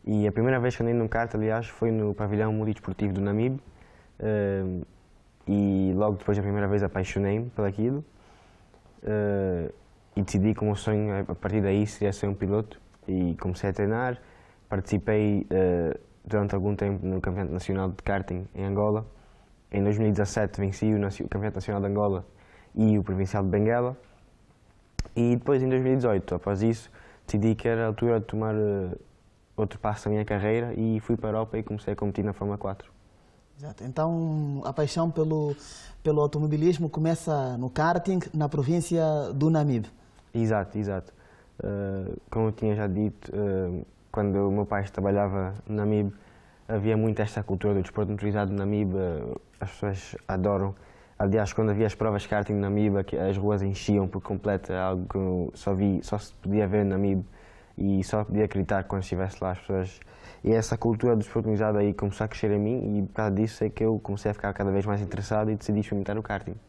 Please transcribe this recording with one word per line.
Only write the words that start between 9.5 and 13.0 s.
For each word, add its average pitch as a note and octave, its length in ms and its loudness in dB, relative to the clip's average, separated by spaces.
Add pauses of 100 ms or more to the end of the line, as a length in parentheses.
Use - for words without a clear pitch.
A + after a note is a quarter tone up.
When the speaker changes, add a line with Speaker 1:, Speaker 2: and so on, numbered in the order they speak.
Speaker 1:
e G#2 60 0
decidi G2+ 320 2
que - 80 -4
o G#2+ 40 0
meu G#2 100 2
sonho, G#2 520 0
a - 60 -6
partir G#2 280 0
daí, G2 260 4
seria G2+ 260 0
ser - 140 -2
um G2 80 -2
piloto. G#2 440 -2 (280)